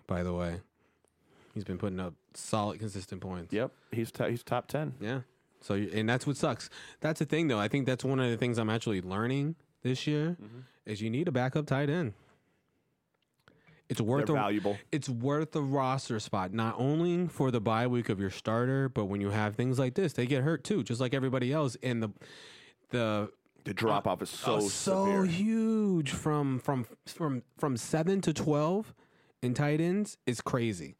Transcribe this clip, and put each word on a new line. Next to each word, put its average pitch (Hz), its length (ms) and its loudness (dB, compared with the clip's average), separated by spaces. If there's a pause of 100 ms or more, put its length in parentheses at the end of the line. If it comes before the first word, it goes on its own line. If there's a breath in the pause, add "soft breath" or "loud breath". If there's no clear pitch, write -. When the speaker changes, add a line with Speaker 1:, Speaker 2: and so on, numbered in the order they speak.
Speaker 1:
by 87 160 -2
the 90 100 -2
way. 87 280 -2 (920 soft breath)
He's 104 120 -6
been 92 140 -6
putting 95 200 -4
up 90 160 -6 (200)
solid, 104 440 -2
consistent 101 420 -8
points. 90 320 -8
Speaker 2:
Yep. 110 200 0 (180)
He's 113 220 -4
t-, - 180 0
he's 120 140 -4
top - 240 -2
ten. 147 320 -4
Speaker 1:
Yeah. 120 200 -4 (420)
So, 104 120 -2
you, 98 180 0
and 110 160 0
that's 123 200 2
what 135 80 0
sucks. - 340 -2 (300 loud breath)
That's 156 180 0
the 160 80 2
thing, 156 220 2
though. 113 100 4
I 104 80 2
think 139 200 2
that's 131 180 0
one 131 160 2
of 123 100 4
the 117 60 2
things 120 200 2
I'm 110 140 2
actually 110 320 0
learning 123 540 0 (260)
this 127 240 -2
year 151 340 0
Speaker 2:
Mm-hmm. 110 180 -16 (280 loud breath)
Speaker 1:
is 107 160 -6
you 110 80 -2
need 139 160 0
a 170 60 0
backup 131 340 2
tight 143 240 2
end. 147 240 0 (1700 soft breath)
It's 120 120 -2
worth 123 260 2
Speaker 2:
They're 151 100 2
Speaker 1:
a, - 20 4
Speaker 2:
valuable. 101 400 2 (140)
Speaker 1:
it's 143 160 -2
worth 143 480 0
a 156 40 0
roster 135 600 0
spot, 95 320 -2
not 113 260 0
only 170 480 2
for 139 240 0
the 120 100 2
bye 113 280 2
week 123 200 0
of 101 120 2
your 95 100 0
starter, 127 580 0
but 113 180 -2
when 101 140 -2
you 101 100 0
have 107 260 0
things 127 240 2
like 127 140 0
this, 185 180 0
they 123 140 0
get 131 180 2
hurt 156 180 0
too, 180 220 0
just 120 160 -2
like 127 120 0
everybody 131 400 0
else. 143 300 0
And 120 180 0
the, 110 100 0 (800 loud breath)
the 107 420 0 (320)
Speaker 2:
The 104 100 -6
drop 101 320 2
off 92 160 0
is 92 80 -6
so - 260 0
Speaker 1:
oh, 107 40 2
so 190 460 0
Speaker 2:
severe. 196 180 4
Speaker 1:
huge 208 880 2
from, 143 480 0
from, 127 260 -2 (200)
from, 139 360 -4 (160)
from 139 180 0
seven 165 440 0
to 175 120 0
twelve 156 600 0 (480 soft breath)
in 123 120 2
tight 147 260 2
ends 185 440 0
is 123 160 -2
crazy. 104 600 -2